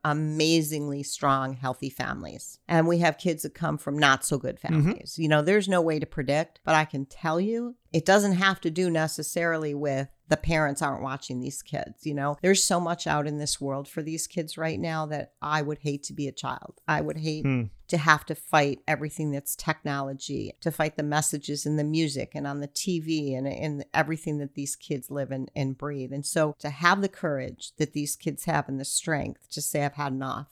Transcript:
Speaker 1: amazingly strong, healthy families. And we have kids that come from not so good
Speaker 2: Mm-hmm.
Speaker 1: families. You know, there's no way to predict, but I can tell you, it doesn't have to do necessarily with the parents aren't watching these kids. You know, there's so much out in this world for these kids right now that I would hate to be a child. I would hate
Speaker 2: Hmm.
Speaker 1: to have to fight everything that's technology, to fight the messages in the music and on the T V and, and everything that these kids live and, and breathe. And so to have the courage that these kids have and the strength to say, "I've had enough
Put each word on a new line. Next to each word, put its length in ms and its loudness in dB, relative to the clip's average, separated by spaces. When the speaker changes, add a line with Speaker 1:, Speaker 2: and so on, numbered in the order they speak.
Speaker 1:
amazingly 1000 2
strong, 500 0
healthy 360 -6
families. 800 -8
And 200 4
we 120 4
have 180 4
kids 240 -2
that 140 -8
come 240 -4
from 180 -4
not 280 6
so 120 2
good 220 -4
Speaker 2:
Mm-hmm. 240 2
Speaker 1:
families. 340 -2
You 120 0
know, 120 8
there's 260 4
no 140 4
way 180 2
to 60 -4
predict, 580 -2
but 120 4
I 100 6
can 220 -6
tell 340 -2
you, 340 -2
it 140 2
doesn't 280 6
have 280 2
to 100 0
do 180 2
necessarily 840 0
with 360 -2
the 80 4
parents 440 2
aren't 220 -2
watching 380 -6
these 200 -8
kids. 440 -8
You 80 -4
know, 280 -2
there's 220 6
so 160 4
much 280 -2
out 200 2
in 120 -4
this 220 -4
world 260 -4
for 140 -8
these 260 -6
kids 300 -6
right 220 -2
now 280 -2
that 340 -6
I 200 0
would 180 -4
hate 240 -4
to 100 -10
be 140 -4
a 40 -6
child. 560 -10
I 140 2
would 160 -4
hate 280 -4
Speaker 2:
Hmm. 180 2
Speaker 1:
to 80 2
have 300 6
to 80 -2
fight 520 2
everything 440 -2
that's 240 -4
technology, 1040 -4
to 100 -2
fight 260 0
the 60 0
messages 640 0
in 80 2
the 80 2
music 500 0
and 140 -6
on 140 -6
the 60 -8
T 320 -2
V 360 -2
and, 120 -2
and 460 -4
everything 460 0
that 160 -8
these 200 -6
kids 360 -8
live 180 -4
and, 260 -6
and 220 -2
breathe. 360 -8
And 120 -6
so 340 2
to 120 -6
have 300 4
the 80 0
courage 680 -6
that 160 -2
these 220 -4
kids 300 -6
have 240 0
and 100 -4
the 60 -8
strength 640 -2
to 100 -8
say, 240 0
"I've 80 -2
had 200 -4
enough 380 -6